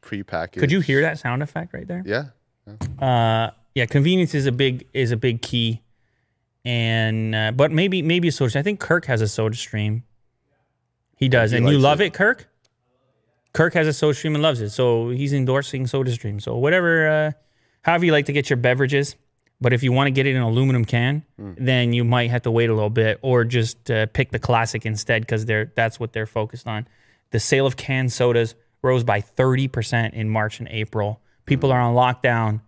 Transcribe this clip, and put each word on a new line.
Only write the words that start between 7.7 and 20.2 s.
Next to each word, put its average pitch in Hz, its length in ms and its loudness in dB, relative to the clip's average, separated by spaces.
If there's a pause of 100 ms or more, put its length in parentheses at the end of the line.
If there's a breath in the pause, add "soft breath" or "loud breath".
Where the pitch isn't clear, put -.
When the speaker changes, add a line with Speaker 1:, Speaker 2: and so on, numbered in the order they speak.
Speaker 2:
maybe, 180 320 0
maybe 170 260 2
a 156 40 0
Soda 127 180 0
Stream. 139 100 -2
I 147 40 -4
think 208 160 -4
Kirk 170 260 0
has 117 160 0
a 107 60 0
Soda 110 280 -2
Stream. 107 480 -4 (1120)
He 135 120 0
does. 117 240 4
Speaker 1:
He 123 60 2
Speaker 2:
And 117 80 4
you 143 80 6
Speaker 1:
likes 135 80 4
Speaker 2:
love 147 180 4
Speaker 1:
it. 208 60 2
Speaker 2:
it, 165 80 -6
Kirk? - 340 0 (1040)
Kirk 165 200 2
has 160 120 2
a 156 60 0
Soda 151 220 0
Stream 156 200 -4
and 147 80 0
loves 147 180 0
it. 104 100 -6
So 120 400 0
he's 139 220 -4
endorsing 131 540 -2
Soda 131 260 -2
Stream. 104 280 -6
So 117 160 -6
whatever, 165 520 2
uh, 156 240 0 (500)
however 170 220 2
you 165 80 4
like 147 140 4
to 147 60 -4
get 139 180 -2
your 135 80 2
beverages. 135 580 0 (440)
But 127 120 2
if 123 100 2
you 131 80 2
wanna 135 220 2
get 135 140 2